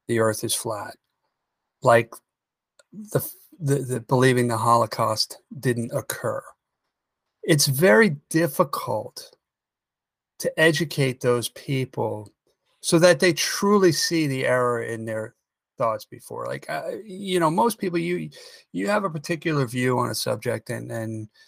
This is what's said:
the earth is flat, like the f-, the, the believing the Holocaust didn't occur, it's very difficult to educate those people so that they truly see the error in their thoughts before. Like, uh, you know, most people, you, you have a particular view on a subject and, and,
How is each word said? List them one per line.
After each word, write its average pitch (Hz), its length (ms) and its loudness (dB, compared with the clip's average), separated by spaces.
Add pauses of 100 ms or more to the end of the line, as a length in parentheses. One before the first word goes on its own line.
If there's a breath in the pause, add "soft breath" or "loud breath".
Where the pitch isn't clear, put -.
the 117 120 0
earth 110 240 0
is 110 100 -2
flat, 104 420 -8 (840)
like 117 320 4 (800)
the 208 260 -4
f-, - 140 -8 (260)
the, 143 200 0
the 127 220 -6
believing 127 460 2
the 117 100 -2
Holocaust 113 840 0 (180)
didn't 120 340 -2
occur, 113 500 -6 (1000)
it's 156 220 4
very 180 520 4 (120)
difficult - 1040 -2 (1000)
to - 220 -6
educate 147 600 2
those 123 280 0
people 120 840 -6 (500)
so - 180 4
that 175 200 8
they 185 140 4
truly 202 580 2
see 160 360 0
the 131 180 -2
error 123 380 2
in 113 220 -8
their 110 280 -6 (440)
thoughts 113 280 -2
before. - 400 -14
Like, - 240 -8
uh, 78 220 -6 (120)
you 190 360 -4
know, 165 100 2
most 220 300 0
people, 175 200 -4
you, 170 300 -6 (420 loud breath)
you 190 160 -4
have 208 160 0
a 190 60 -4
particular 156 560 -4
view 123 340 -2
on 120 100 -2
a 113 60 -6
subject 117 540 -4
and, 117 220 -8
and, 110 360 -8 (200 soft breath)